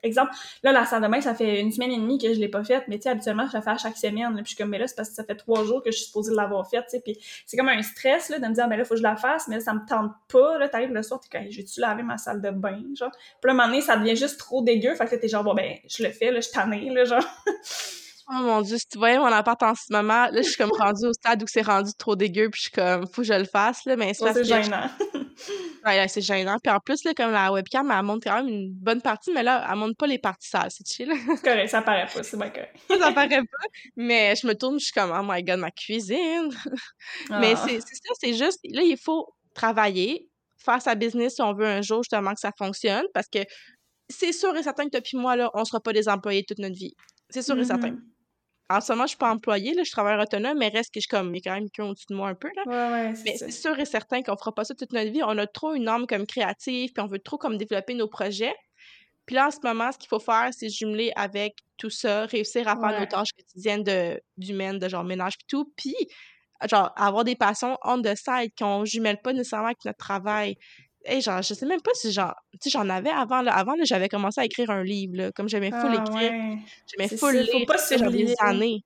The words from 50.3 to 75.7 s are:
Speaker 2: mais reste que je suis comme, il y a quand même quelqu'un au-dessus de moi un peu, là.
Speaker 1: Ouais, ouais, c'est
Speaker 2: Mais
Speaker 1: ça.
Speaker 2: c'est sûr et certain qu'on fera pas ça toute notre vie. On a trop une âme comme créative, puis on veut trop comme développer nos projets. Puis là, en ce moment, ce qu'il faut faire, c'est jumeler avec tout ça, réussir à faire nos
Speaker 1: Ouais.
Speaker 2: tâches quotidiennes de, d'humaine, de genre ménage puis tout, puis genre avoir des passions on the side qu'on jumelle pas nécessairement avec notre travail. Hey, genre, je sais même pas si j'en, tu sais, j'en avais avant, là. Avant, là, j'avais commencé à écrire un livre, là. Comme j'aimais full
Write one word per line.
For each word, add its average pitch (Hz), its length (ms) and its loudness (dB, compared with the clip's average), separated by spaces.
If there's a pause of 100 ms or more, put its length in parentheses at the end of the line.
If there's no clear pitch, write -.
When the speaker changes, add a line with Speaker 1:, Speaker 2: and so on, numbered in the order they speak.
Speaker 2:
mais 226 120 2
reste 214 220 -2
que 214 80 -8
je - 20 -4
suis - 60 -6
comme, 185 280 -2
il - 20 -6
y 185 100 -8
a 185 40 -4
quand 190 80 -2
même 208 100 -6
quelqu'un 208 220 -6
au-dessus - 180 -12
de 196 60 -6
moi 196 140 -4
un 185 60 -6
peu, 277 200 -10
là. 392 100 -8
Speaker 1:
Ouais, 240 280 -2 (160)
ouais, 220 60 -6
c'est 220 80 -16
Speaker 2:
Mais 214 140 -4
Speaker 1:
ça. - 80 -10
Speaker 2:
c'est 240 60 -10
sûr 311 280 -4
et 285 60 0
certain 254 380 -4
qu'on 202 140 -2
fera - 180 -8
pas 214 80 -2
ça 254 100 -8
toute - 180 -10
notre 214 200 -2
vie. 302 120 0
On 214 140 0
a 208 80 0
trop 302 300 -6
une 233 120 0
âme 240 200 0
comme 208 180 -2
créative, 247 680 -4
puis 208 100 -4
on 208 40 -6
veut 196 120 -8
trop - 180 -10
comme 226 200 -4
développer 208 360 -4
nos 226 140 -2
projets. 214 480 -4 (720)
Puis 247 80 -6
là, 269 120 6
en 302 40 0
ce 285 120 -12
moment, 233 280 -2
ce - 80 -12
qu'il - 80 -20
faut 220 120 0
faire, 233 320 2
c'est 226 180 -8
jumeler 214 460 -4
avec 202 380 -4 (240)
tout 220 140 -10
ça, 214 340 -2
réussir 220 420 -2
à 208 80 2
faire 220 180 0
nos 208 120 -2
Speaker 1:
Ouais. - 20 -18
Speaker 2:
tâches 208 300 -2
quotidiennes 208 460 -4
de, 185 360 0 (180)
d'humaine, 190 420 -6
de 185 100 -4
genre 175 140 -4
ménage 185 340 -4
puis - 100 -20
tout, 294 300 -4
puis 277 180 -8 (720)
genre 202 280 4
avoir 202 280 2
des 240 120 0
passions 240 480 0
on 247 180 0
the 214 140 0
side 247 420 -2
qu'on 202 280 0
jumelle 214 360 -2
pas 254 120 -2
nécessairement 226 340 -4
avec 240 180 -6
notre 208 140 -8
travail. 202 560 -4 (520)
Hey, 262 140 0
genre, 190 220 -2
je 208 100 -4
sais 262 140 -6
même 349 140 -2
pas 466 120 0
si 226 180 -2
j'en, 190 180 0 (240)
tu 190 80 -20
sais, 277 100 -4
j'en 208 180 0
avais 190 220 -2
avant, 254 320 0
là. 240 100 4
Avant, 208 220 2
là, 330 100 2
j'avais 196 240 0
commencé 208 320 -2
à 240 40 2
écrire 226 260 -2
un 196 120 0
livre, 196 340 -4
là. 185 160 -2
Comme 208 140 -6
j'aimais 202 220 -2
full 240 220 -2